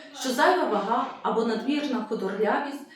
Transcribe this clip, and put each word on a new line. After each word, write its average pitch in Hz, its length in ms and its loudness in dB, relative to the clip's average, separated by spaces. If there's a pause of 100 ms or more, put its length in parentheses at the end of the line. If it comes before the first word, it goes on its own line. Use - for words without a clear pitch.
(200)
що 262 100 -2
зайва 311 340 4
вага 214 420 0 (160)
або 214 220 0
надмірна 247 640 0
худорлявість 202 880 -2